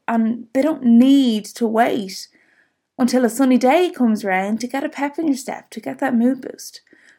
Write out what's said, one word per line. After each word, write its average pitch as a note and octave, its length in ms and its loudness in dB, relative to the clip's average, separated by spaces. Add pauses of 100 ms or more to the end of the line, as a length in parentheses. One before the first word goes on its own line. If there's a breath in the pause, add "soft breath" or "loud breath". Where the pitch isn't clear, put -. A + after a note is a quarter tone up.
and A3+ 460 -2
they C4+ 100 0
don't D#4 200 -2
need A#3+ 600 4
to - 220 -6
wait G#3+ 600 -2 (720)
until B3 280 0
a A3 40 4
sunny B3+ 300 2
day E4 320 2
comes A3 340 0
around G3 360 -2
to B3 60 -8
get C4+ 160 -6
a D4+ 60 -6
pep C#4+ 300 -8
in E4 80 -4
your C4+ 100 0
step, - 320 -14
to - 100 -16
get C4 200 -12
that C4 160 -2
mood B3+ 260 0
boost. - 400 -18 (380 soft breath)